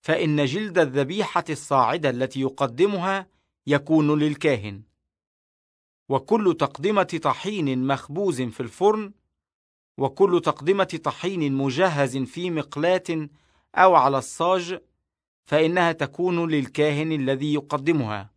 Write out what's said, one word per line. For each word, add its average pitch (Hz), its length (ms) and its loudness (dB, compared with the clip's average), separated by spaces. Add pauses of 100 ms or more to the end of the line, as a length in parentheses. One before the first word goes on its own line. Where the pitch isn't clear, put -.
فإن 151 420 0
جلد 180 320 -4
الذبيحة 156 720 -2
الصاعدة 139 600 0
التي 127 320 -4
يقدمها 175 840 -2 (400)
يكون 151 520 2
للكاهن، 127 640 -2 (1300)
وكل 180 500 2
تقدمة 175 640 0
طحين 139 640 -2
مخبوز 143 540 -4
في 117 180 -8
الفرن، 202 540 0 (840)
وكل 165 480 2
تقدمة 170 580 0
طحين 156 500 -4
مجهز 139 640 0
في 170 340 -6
مقلاة 156 760 -2 (460)
أو 185 200 8
على 135 220 6
الصاج، 175 640 -2 (640)
فإنها 165 460 2
تكون 165 600 -2
للكاهن 151 600 0
الذي 139 420 -2
يقدمها. 139 840 -2